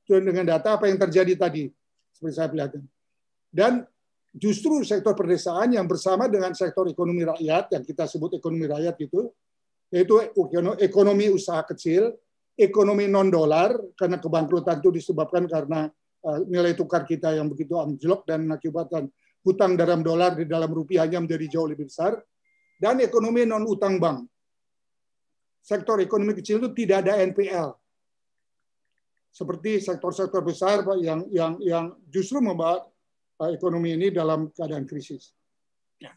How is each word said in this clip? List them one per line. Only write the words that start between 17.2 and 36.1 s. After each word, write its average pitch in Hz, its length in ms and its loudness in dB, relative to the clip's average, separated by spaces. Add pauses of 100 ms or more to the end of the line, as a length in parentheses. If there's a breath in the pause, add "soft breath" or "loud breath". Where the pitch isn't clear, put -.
yang 156 160 -2
begitu 147 320 -4
anjlok 151 480 -2
dan 160 160 -2
mengakibatkan 156 640 -6 (400)
hutang 185 320 2
dalam 170 240 2
dolar 170 320 2
di 160 80 -4
dalam 160 240 -2
rupiahnya 160 560 0
menjadi 160 320 -4
jauh 160 160 0
lebih 151 160 -8
besar, 202 320 -2 (600)
dan 240 180 2
ekonomi 233 480 2
non-utang 214 480 0
bank. 151 320 0 (1300)
Sektor 202 400 -2
ekonomi 202 320 0
kecil 208 240 -2
itu 240 160 -2
tidak 196 340 2
ada 202 140 2
N 185 160 2
P 196 160 0
L. 156 240 -4 (1500)
Seperti 180 480 -4
sektor-sektor 185 640 -4
besar, 190 400 0
Pak, 190 160 -2
yang, 165 320 -2
yang, 165 320 0
yang 165 220 0 (260)
justru 196 320 -2
membawa, 170 400 0 (580)
eh, 165 140 -2
ekonomi 170 400 -2
ini 185 160 0
dalam 156 400 -2
keadaan 151 340 -8
krisis. 139 460 -14 (640)
Ya. - 200 -20